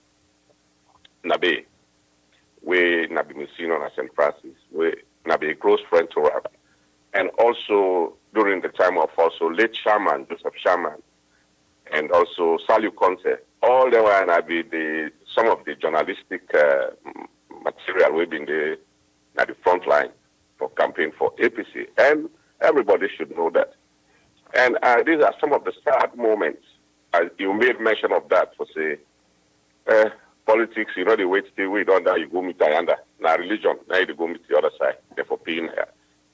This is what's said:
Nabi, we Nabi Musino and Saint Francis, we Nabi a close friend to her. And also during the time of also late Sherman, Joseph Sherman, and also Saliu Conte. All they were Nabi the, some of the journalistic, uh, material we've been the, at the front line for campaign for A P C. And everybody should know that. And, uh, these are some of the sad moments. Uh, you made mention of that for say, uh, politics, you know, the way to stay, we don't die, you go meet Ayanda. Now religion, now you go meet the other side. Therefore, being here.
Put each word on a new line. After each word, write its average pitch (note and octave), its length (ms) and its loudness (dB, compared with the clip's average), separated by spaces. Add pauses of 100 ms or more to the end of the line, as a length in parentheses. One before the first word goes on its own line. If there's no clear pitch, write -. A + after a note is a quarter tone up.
(1300)
Nabi, D#2 400 0 (960)
we E2+ 460 0
Nabi D#2+ 260 -6
Musino D2+ 480 -8
and C2+ 140 -10
Saint - 200 -10
Francis, D2 400 -2 (160)
we E2 220 -2 (320)
Nabi D#2 260 -2
a D#2 40 -6
close - 340 0
friend E2+ 220 2
to D#2 100 -2
her. D2 200 0 (720)
And F#2 160 -2 (100)
also G2+ 720 2 (200)
during G2+ 280 0
the E2 80 -6
time F2+ 280 0
of D#2 200 2
also E2 340 0
late A2+ 240 0
Sherman, F2 540 0
Joseph - 260 -10
Sherman, E2+ 460 -2 (920)
and D#2 200 -2
also F2 460 2 (100)
Saliu A2 280 -2
Conte. F2+ 400 -2 (280)
All B2+ 260 4
they A#2 100 4
were G2+ 260 4
Nabi E2 440 0
the, D#2 420 -6 (220)
some A2+ 140 2
of G2 180 0
the D2 100 -8
journalistic, D#2+ 800 -6
uh, C#2+ 380 2 (720)
material - 500 0
we've E2+ 160 -2
been D2+ 160 -8
the, D#2 320 -4 (600)
at B1 100 0
the - 80 -12
front F2+ 320 0
line C#2+ 220 2 (480)
for C2 120 -6
campaign D#2+ 480 -2
for - 220 -2
A A#2+ 100 2
P G2+ 140 -10 (100)
C. - 120 -10 (120)
And D3+ 320 2 (320)
everybody A#2 540 2
should D#2 200 -8
know E2 160 0
that. - 220 0 (840)
And, B2 260 2
uh, A#2+ 220 4
these D#3 180 2
are G#2 180 4
some D3 140 0
of A#2+ 100 0
the F#2+ 100 -6 (100)
sad - 320 0
moments. G#2+ 480 -2 (500)
Uh, E2+ 120 2 (120)
you G2 160 -2
made A2+ 260 0
mention A2 320 0
of F2 180 0
that F2+ 260 2
for D2+ 100 -8 (100)
say, D#2 220 -4 (920)
uh, A2 200 4 (360)
politics, A2 500 0
you F#2 100 -4
know, A2 100 4
the G2 120 0
way F#2+ 140 2
to G2 100 -16
stay, G2 160 -6
we G2 160 -2
don't F2+ 220 2
die, F2+ 120 2
you D#2+ 100 -4
go F2 140 -4
meet F2+ 160 -8
Ayanda. D#2+ 380 2 (240)
Now D#2+ 160 2
religion, F2+ 420 -2 (120)
now F2 80 0
you D#2+ 180 -2
go E2 120 -6
meet E2 200 -10
the - 100 2
other D2+ 220 2
side. C2+ 160 -2 (200)
Therefore, - 280 -6
being E2 220 -6
here. - 220 -6 (460)